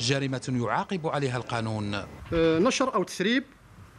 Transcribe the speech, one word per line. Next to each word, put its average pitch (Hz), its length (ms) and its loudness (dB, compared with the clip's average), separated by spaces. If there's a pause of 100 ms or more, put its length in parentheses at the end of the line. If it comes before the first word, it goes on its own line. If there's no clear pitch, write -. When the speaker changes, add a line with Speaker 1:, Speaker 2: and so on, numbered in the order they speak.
Speaker 1:
جريمة 131 640 0
يعاقب 151 420 0
عليها 139 300 0
القانون. 110 580 -2
Speaker 2:
آه، 160 640 0
نشر 240 360 2
أو 202 80 2
تسريب 226 420 0 (540)